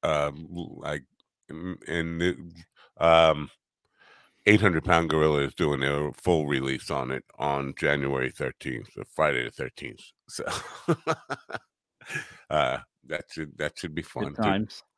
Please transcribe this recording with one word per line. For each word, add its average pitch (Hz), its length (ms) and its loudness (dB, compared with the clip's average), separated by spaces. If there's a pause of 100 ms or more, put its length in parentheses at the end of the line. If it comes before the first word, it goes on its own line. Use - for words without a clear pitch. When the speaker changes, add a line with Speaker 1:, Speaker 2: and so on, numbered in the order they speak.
Speaker 1:
Um, 76 540 -2
l-, - 260 -10
like, 73 220 -6 (460)
mm, 87 260 -8 (120)
and 82 340 -2
the, 90 160 2 (600)
um, 80 540 6 (960)
Eight 104 140 8
Hundred 87 240 2
Pound 85 240 4
Gorilla 78 300 4
is 69 160 -2
doing 73 240 2
their 71 340 -2
full 82 320 2
release 67 460 -2
on 65 180 -4
it 65 140 -6 (160)
on 69 400 -2
January 69 500 0
thirteenth, 64 640 -8
so 50 100 -12 (120)
Friday 73 280 2
the 58 60 -6
thirteenth. - 540 -12 (240)
So, - 160 -10 (440)
<laughs> 165 80 2 (1500)
uh, 67 280 2 (300)
that 76 240 -6
should, 78 260 -10
that 76 200 -4
should 80 180 -8
be 80 60 -4
fun - 240 -8
Speaker 2:
Good 71 100 -8
Speaker 1:
to 117 60 -4
Speaker 2:
times. 104 420 0 (140)